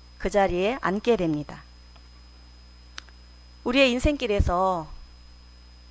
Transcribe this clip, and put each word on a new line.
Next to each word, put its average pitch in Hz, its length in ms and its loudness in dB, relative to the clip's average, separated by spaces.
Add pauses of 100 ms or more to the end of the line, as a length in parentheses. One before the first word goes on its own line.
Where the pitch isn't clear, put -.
(180)
그 190 140 -4
자리에 196 500 2
앉게 208 340 0
됩니다. 160 460 -4 (2000)
우리의 254 280 4
인생길에서 202 960 0 (1040)